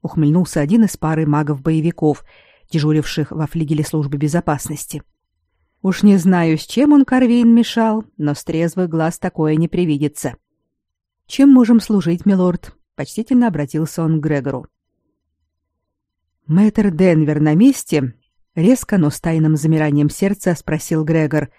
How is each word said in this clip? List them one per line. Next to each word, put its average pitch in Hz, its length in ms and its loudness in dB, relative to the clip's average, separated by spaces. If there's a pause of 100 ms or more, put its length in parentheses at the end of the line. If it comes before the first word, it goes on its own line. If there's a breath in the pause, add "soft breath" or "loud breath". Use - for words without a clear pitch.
ухмыльнулся 160 580 0
один 208 240 2
из - 140 -4
пары 160 260 -2
магов-боевиков, 151 1000 -2 (440 soft breath)
дежуривших 151 600 -2
во 156 160 -6
флигеле 156 380 -4
службы 147 340 -6
безопасности. 151 840 -6 (760)
«Уж 190 220 -4
не 196 160 6
знаю, 170 400 2
с - 80 -16
чем 294 260 0
он 277 140 4
Корвейн 240 480 2
мешал, 226 500 0 (140)
но 147 160 -2
с - 100 -12
трезвых 170 460 -4
глаз 160 280 -4
такое 156 380 -2
не 165 100 0
привидится». 151 720 -4 (880)
«Чем 277 220 2
можем 240 320 6
служить, 175 460 -2
милорд?» 180 500 0 (200)
почтительно 233 520 -2
обратился 151 540 -4
он 160 180 0
к - 40 -4
Грегору. 139 420 -4 (1800)
«Мэтр 202 440 2
Денвер 156 500 2
на 151 140 2
месте?» 165 600 0 (400)
резко, 208 440 0
но 147 100 2
с - 120 -6
тайным 156 360 0
замиранием 151 540 0
сердца 196 440 -2
спросил 156 480 -4
Грегор, 156 460 -2 (100)